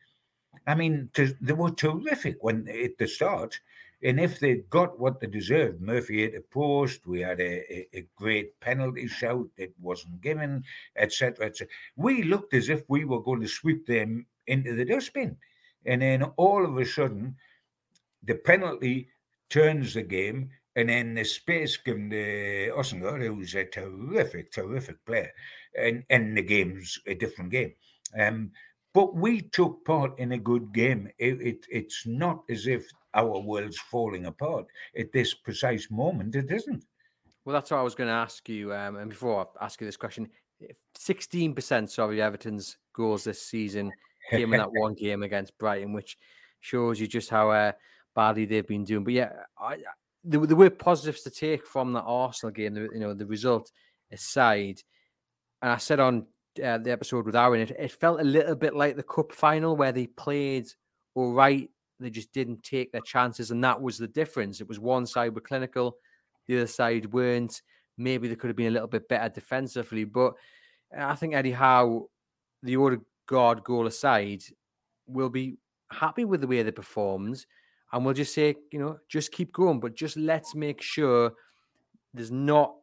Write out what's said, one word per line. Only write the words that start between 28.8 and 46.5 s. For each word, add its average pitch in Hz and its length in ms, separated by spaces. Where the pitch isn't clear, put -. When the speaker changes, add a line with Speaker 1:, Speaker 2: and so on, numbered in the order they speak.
Speaker 1:
but 190 240
we 208 260
took - 440
part 139 320
in 123 140
a 123 80
good 113 340
game. 113 360
It, 127 220
it, 120 280
it's - 380
not 160 420
as 104 160
if 127 220
our 110 260
world's 104 380
falling 104 480
apart 123 400
at 110 140
this 123 240
precise 117 560
moment. 113 440
It 135 160
isn't. 226 320
Speaker 2:
Well, 139 80
that's 143 160
what 147 100
I 131 40
was 123 120
gonna 120 160
ask 117 380
you. 104 240
Um, 101 220
and 104 160
before 104 360
I 101 60
ask - 140
you 113 60
this 104 100
question, 110 320
sixteen 175 580
percent, 117 380
sorry, 107 280
Everton's 104 580
goals 110 300
this 104 180
season 104 500
came 117 220
in 113 60
that 104 120
Speaker 1:
<laughs> - 20
Speaker 2:
one 107 220
game 101 260
against 98 380
Brighton, 101 340
which - 240